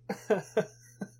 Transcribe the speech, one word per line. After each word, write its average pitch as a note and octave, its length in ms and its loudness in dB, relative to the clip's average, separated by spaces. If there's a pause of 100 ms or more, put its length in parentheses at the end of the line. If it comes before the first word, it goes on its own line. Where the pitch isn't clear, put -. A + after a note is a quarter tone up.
(300)
<laughs> - 360 2 (540)